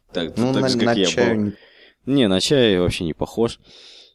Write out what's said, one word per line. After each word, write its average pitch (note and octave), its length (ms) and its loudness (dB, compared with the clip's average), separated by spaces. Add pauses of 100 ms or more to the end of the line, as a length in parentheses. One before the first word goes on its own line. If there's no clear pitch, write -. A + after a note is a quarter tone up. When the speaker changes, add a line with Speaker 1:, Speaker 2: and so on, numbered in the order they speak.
(140)
Speaker 1:
так, F2 240 -6
Speaker 2:
Ну, B2 160 0
Speaker 1:
так C3 80 0
Speaker 2:
на, C3 80 0
Speaker 1:
же, B2+ 80 -2
как A2 80 0
Speaker 2:
на A#2 80 2
Speaker 1:
я G2 120 2
Speaker 2:
чай A#2 300 0
Speaker 1:
был. G#2+ 100 -2
Speaker 2:
не G2+ 80 -4 (520)
Speaker 1:
Не, C3 220 2
на F#2 140 2
чай A#2+ 380 4
вообще F2+ 260 0
не D#2 80 -4
похож. - 460 -4 (560)